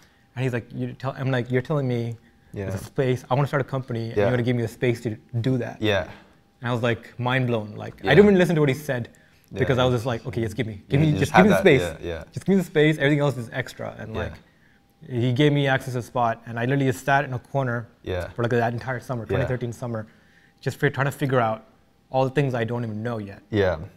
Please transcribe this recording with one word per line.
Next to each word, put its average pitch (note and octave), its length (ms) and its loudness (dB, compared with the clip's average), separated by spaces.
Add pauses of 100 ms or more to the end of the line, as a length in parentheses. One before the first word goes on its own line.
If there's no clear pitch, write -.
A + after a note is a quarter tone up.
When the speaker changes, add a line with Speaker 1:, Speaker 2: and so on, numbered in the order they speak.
(360)
Speaker 1:
And B2 80 -4
he's B2+ 100 -2
like, A#2 200 -4
"You B2+ 200 -6
tell," C3 240 -8
I'm C3+ 120 -4
like, B2 220 -2
"You're B2+ 100 2
telling C#3+ 260 -2
me A#2 300 -4 (360)
Speaker 2:
Yeah. G#2 160 -6
Speaker 1:
there's F#2+ 120 -6
a - 20 -14
space, B2+ 460 -2
I B2+ 60 0
wanna C#3+ 120 2
start C#3+ 140 0
a B2+ 40 -2
company, A#2+ 420 -6
and A2+ 100 -6
Speaker 2:
Yeah. G2+ 60 4
Speaker 1:
you're G2+ 80 4
gonna B2 120 2
give B2 120 0
me A#2+ 80 0
the A2 40 -2
space A#2+ 340 0
to G#2+ 140 -4 (260)
do C3 160 2
that?" A2+ 220 -6
Speaker 2:
Yeah. G2+ 260 0 (560)
Speaker 1:
And A#2+ 80 -4
I B2 40 0
was, A#2 80 -2
like, A#2 380 -2
mind B2+ 260 0
blown. G#2+ 300 -2
Like, A2 180 -12 (100)
I F#2+ 40 -2
Speaker 2:
Yeah. C#3+ 80 6
Speaker 1:
didn't G3+ 100 10
even G3+ 140 6
listen F3 160 4
to D#3 60 4
what C#3+ 80 4
he C3 60 2
said B2 340 -6 (420)
Speaker 2:
Yeah, - 80 -6
Speaker 1:
because B2+ 180 2
I B2+ 60 4
was B2+ 80 2
Speaker 2:
yeah. B2 60 2
Speaker 1:
just A2+ 100 -4
like, A#2 180 -6
"Okay, A#2+ 160 -4
just A2 140 -4
give B2+ 100 -4
me, G#2+ 240 -12
give C#3 100 2
Speaker 2:
Yeah, D#3+ 60 4
Speaker 1:
me, D3+ 60 4
Speaker 2:
you F#2+ 80 2
Speaker 1:
just C#3 120 0
Speaker 2:
just - 40 4
Speaker 1:
give - 100 10
me A3 40 6
the G3 80 4
Speaker 2:
had G3 80 2
that, C#3+ 140 6
Speaker 1:
space. E2+ 220 -4
Speaker 2:
yeah, E2+ 140 -6
yeah. D#2 160 -10
Speaker 1:
Just - 160 -10
give F#3+ 80 4
me F#3+ 60 2
the D#3+ 40 -4
space. D3+ 320 2
Everything C#3+ 220 2
else C#3+ 180 0
is A#2 160 -8
extra." A2+ 460 -10
And, A2 160 -10
Speaker 2:
Yeah. A2 80 -4
Speaker 1:
like, D#2+ 100 -8 (760)
he B2+ 260 0
gave D3 200 4
me C#3+ 140 2
access C3 260 0
to B2 60 -4
a - 20 -6
spot, A2+ 460 -2
and A#2 100 -8
I A#2 60 -2
literally C3+ 240 2
just - 180 -2
sat C#3+ 200 2
in C3 80 -8
a A#2+ 60 -4
corner A#2+ 480 -4 (140)
Speaker 2:
Yeah. F2+ 280 -4
Speaker 1:
for, - 120 -6
like, A#2 80 2
that A#2 240 2
entire A#2 260 -6
summer, A#2+ 240 -8
Speaker 2:
Yeah. - 120 -2
Speaker 1:
twenty C3 100 0
thirteen B2 260 -4
summer, A2+ 360 -8 (520)
just - 200 -6
fi-, C#3+ 100 2
trying C3+ 160 -2
to C#3 60 -2
figure C3+ 280 0
out A2 260 -2 (440)
all C3 140 0
the C3 80 -2
things C3+ 240 0
I A#2 80 -2
don't A#2+ 200 -4
even G#2+ 200 -8
know A#2 160 -6
yet. G2+ 320 -14
Speaker 2:
Yeah. F#2+ 260 2 (200)